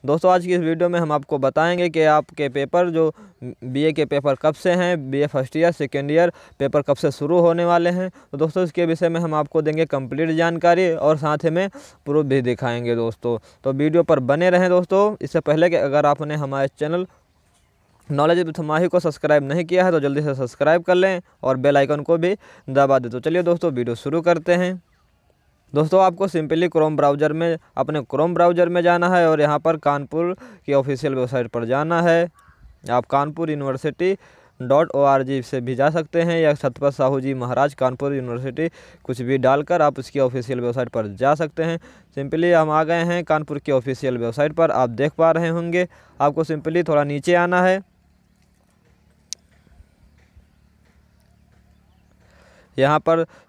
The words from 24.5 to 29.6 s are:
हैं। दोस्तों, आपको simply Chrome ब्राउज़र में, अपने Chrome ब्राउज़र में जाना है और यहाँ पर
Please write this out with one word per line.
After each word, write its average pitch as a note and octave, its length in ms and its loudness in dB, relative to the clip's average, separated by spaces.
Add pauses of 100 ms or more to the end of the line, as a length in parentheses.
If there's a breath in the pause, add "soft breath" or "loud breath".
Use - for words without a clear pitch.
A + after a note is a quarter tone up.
हैं। F3+ 300 -2 (880)
दोस्तों, D#3 300 4
आपको F#3 240 0
simply D#3+ 400 -2
Chrome D#3 280 0
ब्राउज़र D3 380 2
में, E3 240 -2 (200 soft breath)
अपने C#3+ 260 -4
Chrome D#3 300 -2
ब्राउज़र F3 360 4
में F3 120 0
जाना F3 280 2
है F3 200 4
और D3+ 120 2
यहाँ D3 180 2
पर D#3+ 180 0